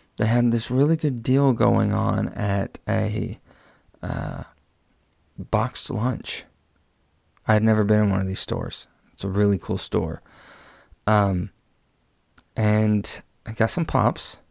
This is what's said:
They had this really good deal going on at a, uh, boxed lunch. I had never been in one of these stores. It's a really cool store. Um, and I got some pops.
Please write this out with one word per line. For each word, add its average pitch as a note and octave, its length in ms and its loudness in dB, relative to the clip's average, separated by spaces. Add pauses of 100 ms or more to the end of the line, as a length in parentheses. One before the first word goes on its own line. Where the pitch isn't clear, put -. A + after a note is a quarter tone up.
(180)
They A2 100 2
had A#2+ 240 2
this A#2 180 -2
really C#3+ 280 2
good B2+ 260 -4
deal C3+ 300 4
going G#2+ 380 2
on G#2 380 0
at G2 480 -2 (100)
a, G#2 520 -2 (640)
uh, F2+ 400 -6 (920)
boxed - 520 -4
lunch. - 560 -6 (1040)
I A2 60 2
had G#2+ 100 2
never A2 200 4
been G#2+ 180 4
in G#2 80 2
one F#2+ 120 0
of F#2+ 60 -2
these F#2+ 120 -6
stores. - 480 -8 (240)
It's - 140 -10
a G2 40 -4
really G2+ 300 2
cool F#2+ 180 -4
store. F2 440 -4 (840)
Um, G2 440 2 (1040)
and G#2+ 680 0 (240)
I A2 60 -10
got A2+ 180 0
some E3 160 -2
pops. - 520 0 (140)